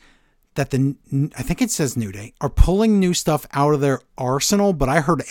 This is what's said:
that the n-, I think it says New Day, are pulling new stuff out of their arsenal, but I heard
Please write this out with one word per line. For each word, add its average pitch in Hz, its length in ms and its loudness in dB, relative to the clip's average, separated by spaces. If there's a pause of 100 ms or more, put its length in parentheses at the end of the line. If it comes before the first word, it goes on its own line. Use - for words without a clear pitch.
(540)
that 139 160 -4
the 135 60 -2 (360)
n-, 143 240 -2
I 131 60 -8
think - 180 -4
it 240 120 0
says 139 240 -2
New 107 160 -4
Day, 104 280 -16
are 147 80 -2
pulling 208 520 4
new 180 120 2
stuff 156 400 -2
out 143 220 2
of 143 60 0
their 135 220 0 (140)
arsenal, 165 560 0
but 139 160 0
I 151 120 2
heard 143 300 0